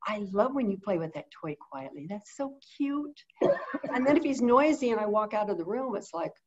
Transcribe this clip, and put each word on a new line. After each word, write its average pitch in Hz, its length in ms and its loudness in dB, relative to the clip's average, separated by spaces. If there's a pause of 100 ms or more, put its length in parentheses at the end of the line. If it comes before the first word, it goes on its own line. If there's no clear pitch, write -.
I 214 260 -6
love 226 240 0
when 247 140 0
you 196 80 -2
play 190 200 -2
with 160 160 -4
that - 180 -10
toy - 240 -10 (160)
quietly. 139 380 -12
That's 202 260 -12
so 277 200 -8 (220)
cute. 294 420 -4 (720)
And 254 120 0
then 285 120 6
if 330 60 4
he's 269 180 0
noisy 254 500 6
and 220 80 2
I 214 60 0
walk 214 280 0
out 208 160 0
of 190 80 -2
the 165 80 -4
room, 233 300 -4
it's - 180 -8
like 160 180 -4 (160)